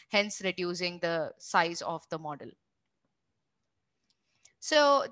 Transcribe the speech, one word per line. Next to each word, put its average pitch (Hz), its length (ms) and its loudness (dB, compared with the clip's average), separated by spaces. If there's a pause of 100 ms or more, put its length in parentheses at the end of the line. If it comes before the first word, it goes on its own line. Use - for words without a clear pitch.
hence 208 360 0
reducing 180 560 -4
the 165 380 -2
size 170 460 0
of 160 260 -8
the 165 80 -6
model. 147 320 -12 (2000)
So 285 520 4